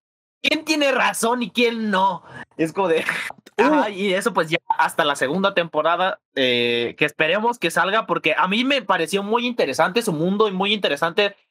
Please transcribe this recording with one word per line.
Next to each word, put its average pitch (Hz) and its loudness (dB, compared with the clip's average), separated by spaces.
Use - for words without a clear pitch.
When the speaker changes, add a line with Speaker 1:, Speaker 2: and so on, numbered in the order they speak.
Speaker 1:
quién 302 -2
tiene 294 0
razón 233 0
y 190 -6
quién 226 0
no? 190 0
Es 160 -2
como 190 0
de, 165 2
<laughs> - -8
Speaker 2:
Uh. - 4
Speaker 1:
ajá, 285 4
y 196 -2
eso 190 0
pues 170 0
ya 165 0
hasta - 0
la 143 0
segunda 190 0
temporada, 170 0
eh, 120 0
que 151 2
esperemos 208 0
que 170 0
salga, 190 0
porque 165 0
a 160 2
mí 226 0
me 269 0
pareció 185 0
muy 233 -2
interesante 185 0
su 208 -2
mundo 190 2
y 196 -2
muy 196 0
interesante 202 0